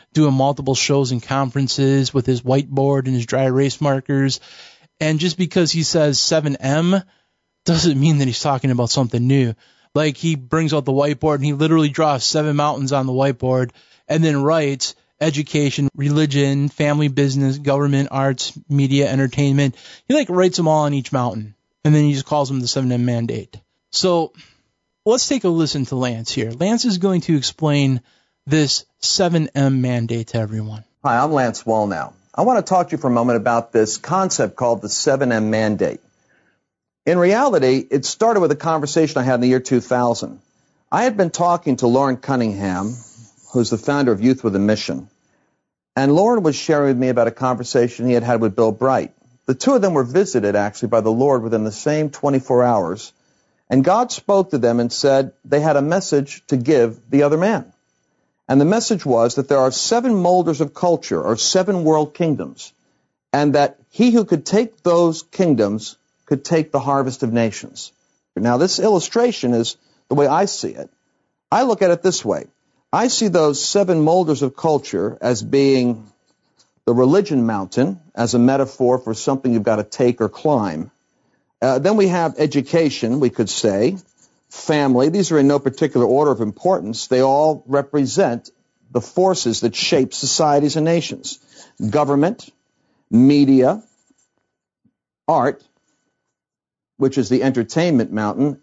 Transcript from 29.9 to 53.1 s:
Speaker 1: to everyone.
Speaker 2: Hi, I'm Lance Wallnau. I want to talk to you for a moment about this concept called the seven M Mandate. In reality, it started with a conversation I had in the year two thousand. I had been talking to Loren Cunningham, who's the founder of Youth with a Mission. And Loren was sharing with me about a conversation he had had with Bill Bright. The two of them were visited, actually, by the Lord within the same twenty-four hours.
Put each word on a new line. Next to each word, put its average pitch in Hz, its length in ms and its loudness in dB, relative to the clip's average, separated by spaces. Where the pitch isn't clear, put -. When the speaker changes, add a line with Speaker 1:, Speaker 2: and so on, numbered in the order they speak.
Speaker 1:
to 117 100 -4
everyone. 107 460 -6
Speaker 2:
Hi, 120 140 0
I'm 147 140 0
Lance 127 320 -2
Wallnau. 101 500 -2
I 147 80 -2
want 226 220 2
to - 40 -12
talk 180 200 2
to - 40 -6
you 156 60 -6
for 139 100 -2
a - 20 2
moment 120 260 2
about 117 360 -2
this 110 260 0
concept 175 580 -2
called 117 240 -2
the 110 80 -10
seven 135 440 0
M 110 180 0
Mandate. 107 500 -2
In 175 140 2
reality, 175 720 2
it 139 140 -2
started 220 360 0
with 151 120 2
a 147 40 0
conversation 151 640 -2
I 123 60 -2
had 131 100 2
in 120 80 0
the 123 60 2
year 127 120 2
two 127 200 0
thousand. 117 600 -4
I 202 140 0
had 247 120 -2
been 180 140 0
talking 175 460 -2
to 120 120 0
Loren 131 280 2
Cunningham, 104 800 -4
who's 120 180 0
the 113 80 -2
founder 143 340 0
of 101 100 -2
Youth 127 200 0
with 101 140 -2
a 98 40 0
Mission. 101 480 -2
And 139 200 2
Loren 214 280 2
was 151 140 0
sharing 147 320 0
with 131 80 2
me 127 120 0
about 120 180 2
a 117 60 -2
conversation 120 720 -2
he 123 80 2
had 120 80 2
had 117 180 0
with 104 160 -2
Bill 110 160 2
Bright. 123 400 -2
The 131 80 0
two 269 200 0
of 226 80 2
them 185 120 0
were 135 100 2
visited, 123 520 0
actually, 104 320 -4
by 113 120 2
the 110 120 0
Lord 127 300 2
within 110 220 -2
the 107 80 -4
same 151 360 -2
twenty-four 135 540 0
hours. 104 500 -2